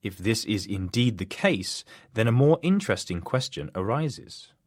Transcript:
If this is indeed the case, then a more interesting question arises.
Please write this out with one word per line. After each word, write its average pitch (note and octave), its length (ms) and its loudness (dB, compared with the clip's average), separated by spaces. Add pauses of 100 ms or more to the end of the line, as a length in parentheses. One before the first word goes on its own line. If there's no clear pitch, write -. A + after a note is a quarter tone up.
If F#2+ 140 -6
this G#2+ 300 0
is G2 180 0
indeed G2+ 540 0
the F#2 80 -4
case, - 580 -2 (300)
then A2+ 120 2
a A#2 60 4
more D3 300 6
interesting D3+ 580 0
question F2 540 -4
arises. B2 800 -4 (120)